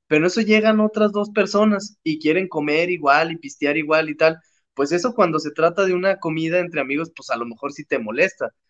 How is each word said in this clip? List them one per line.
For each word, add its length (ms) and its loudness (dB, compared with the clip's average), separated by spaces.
Pero 140 4
en 60 2
eso 140 0
llegan 380 4
otras 320 2
dos 200 -4
personas 720 0
y 160 -2
quieren 280 2
comer 420 -2
igual 420 2
y 60 -8
pistear 400 -4
igual 320 0
y 80 -8
tal. 200 2
Pues 180 -2
eso 220 0
cuando 260 0
se 120 -6
trata 340 0
de 80 2
una 260 0
comida 400 -2
entre 220 -4
amigos, 340 -6
pues 140 -18
a 80 -4
lo 80 -6
mejor 280 -10
sí 120 -14
te 140 -4
molesta. 540 -4